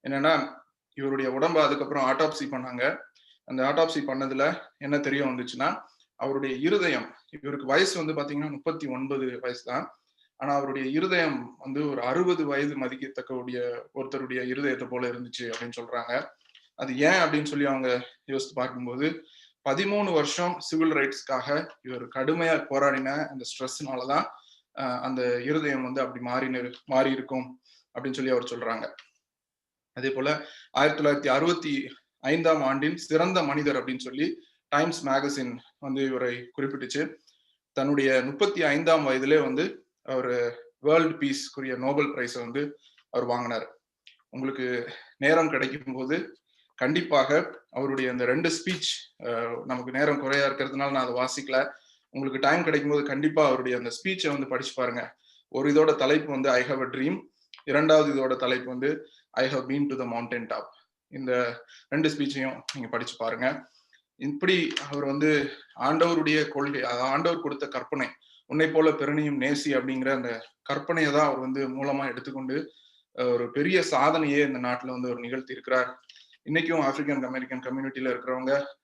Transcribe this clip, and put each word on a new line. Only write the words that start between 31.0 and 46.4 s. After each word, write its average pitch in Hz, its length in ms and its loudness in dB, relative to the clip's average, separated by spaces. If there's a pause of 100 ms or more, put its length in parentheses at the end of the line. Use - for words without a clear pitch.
தொள்ளாயிரத்தி 143 260 4
அறுபத்தி 160 440 2 (480)
ஐந்தாம் 156 420 4
ஆண்டின் 139 340 0
சிறந்த 175 460 2
மனிதர் 143 340 0
அப்படின்னு 127 220 -4
சொல்லி 127 280 -4 (460)
டைம்ஸ் 156 340 0
மேகசின் 135 520 0 (200)
வந்து 135 260 -2
இவரை 123 460 -2
குறிப்பிட்டுச்சு. 139 520 -4 (720)
தன்னுடைய 135 480 4
முப்பத்தி 170 380 0
ஐந்தாம் 156 420 4
வயதிலே 135 380 4
வந்து 135 220 0 (440)
அவரு 127 260 -2 (460)
வேர்ல்டு 160 380 4
பீஸ்க்குரிய 135 580 -4
நோபல் 139 300 2
பிரைஸை 127 340 -4
வந்து 120 220 -4 (480)
அவர் 120 160 0
வாங்கினார். 120 400 -2 (640)
உங்களுக்கு 131 360 -4 (520)
நேரம் 160 320 4
கிடைக்கும் 135 440 -4
போது 131 220 -2 (640)